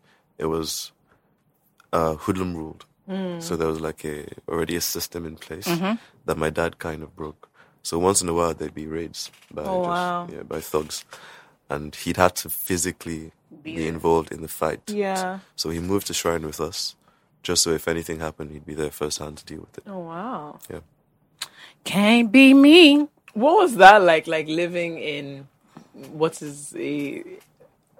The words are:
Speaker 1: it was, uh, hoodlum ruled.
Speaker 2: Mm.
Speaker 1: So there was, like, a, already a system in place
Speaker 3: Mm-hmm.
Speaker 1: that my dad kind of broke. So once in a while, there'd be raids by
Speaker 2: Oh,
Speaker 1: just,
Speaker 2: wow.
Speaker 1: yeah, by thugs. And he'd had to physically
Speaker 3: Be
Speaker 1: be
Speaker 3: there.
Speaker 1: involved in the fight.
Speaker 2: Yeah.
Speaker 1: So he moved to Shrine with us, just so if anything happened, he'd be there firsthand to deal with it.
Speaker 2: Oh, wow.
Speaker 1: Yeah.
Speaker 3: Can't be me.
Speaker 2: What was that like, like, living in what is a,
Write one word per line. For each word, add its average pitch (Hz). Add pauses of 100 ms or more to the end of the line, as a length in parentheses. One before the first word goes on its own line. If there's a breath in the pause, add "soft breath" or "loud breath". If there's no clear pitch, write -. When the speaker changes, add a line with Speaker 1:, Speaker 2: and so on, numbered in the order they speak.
(380)
Speaker 1:
it -
was, 80 (1000)
uh, 80
hoodlum 92
ruled. 78 (240)
Speaker 2:
Mm. 180
Speaker 1:
So 165
there 80
was, 80
like, 78
a, 73 (220)
already 82
a 85
system 85
in 78
place 80
Speaker 3:
Mm-hmm. 185 (280 soft breath)
Speaker 1:
that 80
my 78
dad 82
kind 80
of 76
broke. 78 (340)
So -
once 92
in 87
a 82
while, 85
there'd 76
be 78
raids 80 (220)
by 76
Speaker 2:
Oh, 185
Speaker 1:
just, 175
Speaker 2:
wow. 175
Speaker 1:
yeah, -
by -
thugs. - (680 soft breath)
And 73
he'd -
had 90
to 80
physically 82 (320)
Speaker 3:
Be 82
Speaker 1:
be 85
Speaker 3:
there. 80
Speaker 1:
involved 82
in 80
the 80
fight. -
Speaker 2:
Yeah. 190 (160)
Speaker 1:
So -
he 82
moved 92
to 85
Shrine 85
with 76
us, - (480)
just 87
so 85
if 78
anything 82
happened, 78
he'd 76
be 76
there 76
firsthand 76
to -
deal 80
with -
it. -
Speaker 2:
Oh, 196
wow. 170 (100)
Speaker 1:
Yeah. 85 (1040 loud breath)
Speaker 3:
Can't 208
be 269
me. 294 (280)
Speaker 2:
What 285
was 285
that 196
like, 160
like, 156
living 170
in 139 (640)
what 160
is 143
a, 143 (760)